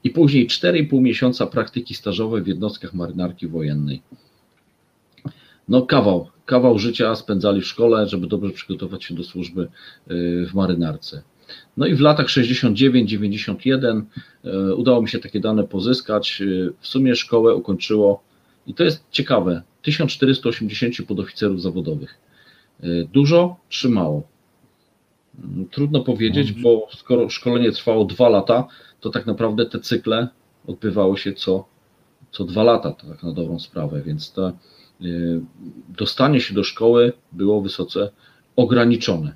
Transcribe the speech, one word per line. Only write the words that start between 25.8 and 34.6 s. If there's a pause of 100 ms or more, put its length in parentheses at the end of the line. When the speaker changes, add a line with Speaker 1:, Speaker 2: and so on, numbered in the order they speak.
Speaker 1:
powiedzieć,
Speaker 2:
No.
Speaker 1:
bo (100)
skoro
szkolenie
trwało
dwa
lata, (320)
to
tak
naprawdę
te
cykle (400)
odbywały
się
co, (640)
co
dwa
lata,
tak
na
dobrą
sprawę,
więc
to, (500)